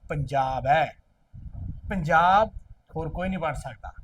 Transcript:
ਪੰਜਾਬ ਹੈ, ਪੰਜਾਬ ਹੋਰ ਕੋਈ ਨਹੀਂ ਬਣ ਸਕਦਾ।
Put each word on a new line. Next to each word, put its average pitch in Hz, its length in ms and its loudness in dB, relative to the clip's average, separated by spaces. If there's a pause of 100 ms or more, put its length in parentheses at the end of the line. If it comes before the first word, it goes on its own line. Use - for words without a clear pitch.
ਪੰਜਾਬ 131 580 -2
ਹੈ, 143 300 4 (920)
ਪੰਜਾਬ 180 600 4 (460)
ਹੋਰ 160 120 -4
ਕੋਈ 180 200 -4
ਨਹੀਂ 185 100 -2
ਬਣ 156 160 -2
ਸਕਦਾ। - 380 -12 (120)